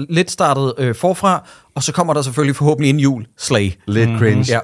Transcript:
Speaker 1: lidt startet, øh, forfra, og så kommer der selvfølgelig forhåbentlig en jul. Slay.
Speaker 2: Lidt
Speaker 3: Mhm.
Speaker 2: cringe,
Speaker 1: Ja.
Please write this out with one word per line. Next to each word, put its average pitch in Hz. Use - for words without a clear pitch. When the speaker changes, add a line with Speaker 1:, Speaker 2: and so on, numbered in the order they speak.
Speaker 1:
lidt 175
startet, 139
øh, 123
forfra, 185
og 135
så -
kommer 170
der 147
selvfølgelig 135
forhåbentlig 147
en 147
jul. 135
Slay. 101
Speaker 2:
Lidt 113
Speaker 3:
Mhm. 113
Speaker 2:
cringe, 107
Speaker 1:
Ja. 113